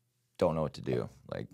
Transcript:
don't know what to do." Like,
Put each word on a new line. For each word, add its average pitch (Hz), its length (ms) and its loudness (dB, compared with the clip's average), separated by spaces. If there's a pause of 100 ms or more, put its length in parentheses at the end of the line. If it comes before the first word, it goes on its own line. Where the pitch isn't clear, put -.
(380)
don't 82 160 4
know 80 80 0
what 71 120 -2
to - 80 -12
do." 60 260 0 (220)
Like, - 240 -6